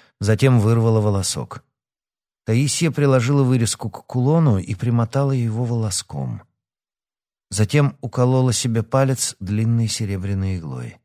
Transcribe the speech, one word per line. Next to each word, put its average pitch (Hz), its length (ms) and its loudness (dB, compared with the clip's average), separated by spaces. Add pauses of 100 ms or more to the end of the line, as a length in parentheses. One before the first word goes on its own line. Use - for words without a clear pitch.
(200)
затем 113 400 4
вырвала 113 400 4
волосок. 98 640 -4 (840)
Таисия 139 420 0
приложила 139 520 2
вырезку 123 480 0
к - 160 -18
кулону 139 500 2
и 95 180 -2
примотала 120 580 0
его 120 340 -2
волоском. 110 760 -6 (1040)
Затем 131 500 0
уколола 127 540 0
себе 117 280 -2
палец 131 560 -2
длинной 110 480 0
серебряной 98 680 -4
иглой. 65 480 -10